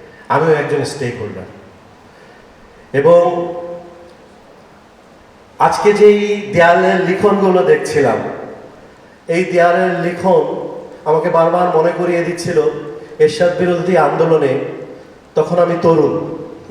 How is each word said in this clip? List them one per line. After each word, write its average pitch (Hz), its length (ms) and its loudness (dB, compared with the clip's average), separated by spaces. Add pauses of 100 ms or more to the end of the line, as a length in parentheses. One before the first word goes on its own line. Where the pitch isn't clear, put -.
(280)
আমিও 156 260 2
একজন 143 300 -2
স্টেক 123 360 -8
হোল্ডার। 92 220 -12 (1500)
এবং 170 600 2 (2000)
আজকে 208 340 2
যেই 208 600 2
দেয়ালের 180 540 4
লিখনগুলো 190 560 2
দেখছিলাম, 147 540 0 (1120)
এই 175 160 0
দেয়ালের 175 560 0
লিখন 175 680 -2 (360)
আমাকে 160 260 0
বারবার 165 460 2
মনে 165 220 2
করিয়ে 170 260 -2
দিচ্ছিল 170 380 -2 (560)
এরশাদ 175 400 2
বিরোধী 180 380 0
আন্দোলনে, 156 640 2 (760)
তখন 160 240 0
আমি 170 240 2
তরুণ, - 640 0 (260)